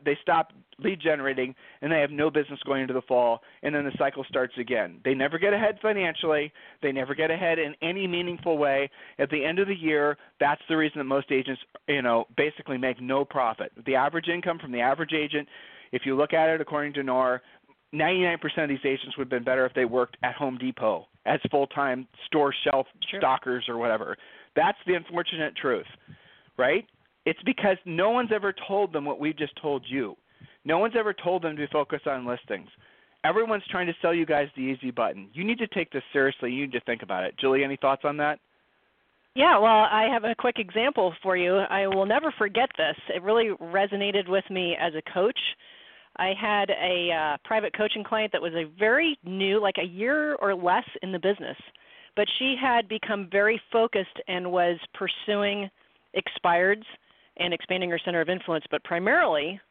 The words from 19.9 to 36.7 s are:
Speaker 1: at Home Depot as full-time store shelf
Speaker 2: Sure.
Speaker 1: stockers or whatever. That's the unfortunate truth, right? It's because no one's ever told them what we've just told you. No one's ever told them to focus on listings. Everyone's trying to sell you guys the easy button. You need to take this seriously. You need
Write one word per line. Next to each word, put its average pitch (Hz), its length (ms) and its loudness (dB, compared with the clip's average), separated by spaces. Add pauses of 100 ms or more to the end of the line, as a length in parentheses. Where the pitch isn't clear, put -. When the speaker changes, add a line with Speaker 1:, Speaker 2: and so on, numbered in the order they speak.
Speaker 1:
at 123 140 -2
Home 135 200 -4
Depot 120 520 -2 (180)
as 143 140 2 (100)
full-time 135 560 0 (200)
store 143 280 2 (100)
shelf 135 220 2 (240)
Speaker 2:
Sure. 196 100 -6
Speaker 1:
stockers 131 480 0
or 120 80 -6
whatever. 110 400 -2 (400)
That's 180 300 4
the 180 80 2
unfortunate 170 640 -4
truth, 113 300 0 (720)
right? 147 300 2 (400)
It's 160 180 -2
because 196 400 2
no 175 260 2
one's 240 220 0
ever 196 220 -2 (120)
told 196 260 0
them 151 120 -4
what 143 160 -4
we've 147 160 -2
just 147 240 -6
told 143 260 -4
you. 113 300 -4 (480)
No 160 140 2
one's 220 180 2
ever 214 160 0
told 180 300 -2
them 156 140 -4
to 147 120 -4
focus 147 380 -2
on 131 200 -4
listings. 117 420 -6 (560)
Everyone's 208 460 2
trying 180 160 0
to 165 160 -4
sell 170 120 2
you 165 120 0
guys 147 280 2
the 131 80 -8
easy 131 280 -4
button. 98 420 -4
You 156 100 -8
need 226 160 -2
to 233 100 -2
take 170 220 -4
this 135 120 -6 (100)
seriously. 135 400 0
You 139 140 -4
need 131 60 -10